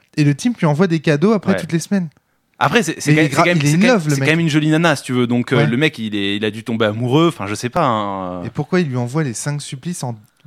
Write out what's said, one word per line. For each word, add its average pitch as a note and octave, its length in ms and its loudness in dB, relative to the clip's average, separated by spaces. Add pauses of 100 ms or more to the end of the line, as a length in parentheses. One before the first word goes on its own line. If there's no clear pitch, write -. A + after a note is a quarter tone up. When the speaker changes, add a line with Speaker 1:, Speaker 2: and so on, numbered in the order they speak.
(180)
Speaker 1:
et D3+ 60 4
le C#3+ 100 4
type A#3+ 240 -2
lui F3+ 80 -2
envoie D#3 220 2
des D#3+ 140 0
cadeaux E3 320 2
après F#3+ 200 0
Speaker 2:
Ouais. F#3 60 -2
Speaker 1:
toutes D#3+ 120 -8
les E3+ 60 0
semaines. F3 320 -2 (480)
Speaker 2:
Après, E3+ 240 2
c'est, D#3 180 -4
c'est D3 140 2
Speaker 1:
Mais D#3 160 4
Speaker 2:
quand C#3+ 140 2
Speaker 1:
il E3+ 60 2
Speaker 2:
même, F3 100 2
Speaker 1:
gra-, C#3+ 80 2
Speaker 2:
c'est - 0 -
quand - 0 -
même, - 0 -
Speaker 1:
il - 0 -
est - 20 4
Speaker 2:
c'est D#3 80 4
quand - 0 -
Speaker 1:
in G3+ 80 4
Speaker 2:
même, B3+ 80 4
Speaker 1:
love, F#3 120 2
le D3+ 40 -2
Speaker 2:
c'est C#3+ 60 2
quand C3+ 100 0
Speaker 1:
mec. C#3+ 60 2
Speaker 2:
même E3 80 2
une E3+ 100 0
jolie D3+ 220 2
nana, D#3+ 240 2
si - 80 -8
tu C3 100 -6
veux. B2 140 2
Donc, A#2+ 260 -2
euh, - 40 4
Speaker 1:
Ouais. C#3+ 100 4
Speaker 2:
le A#2+ 100 0
mec, D3+ 220 0
il G#2+ 160 -6
est, G2+ 200 -2
il G#2 100 -4
a G#2+ 40 0
dû G#2+ 140 -10
tomber A2+ 240 0
amoureux. B2 400 2
Enfin, G#2 180 -4
je G2+ 80 -4
sais A#2+ 160 -6
pas, D#3+ 160 0
hein. G2 580 -2
Speaker 1:
Et - 60 -8
pourquoi F3+ 300 -4
il E3+ 80 0
lui B2+ 100 -4
envoie B2 260 -4
Les B2 120 -6
Cinq D3 260 -6
Supplices D#3+ 420 -12
en A#2+ 120 -6 (320)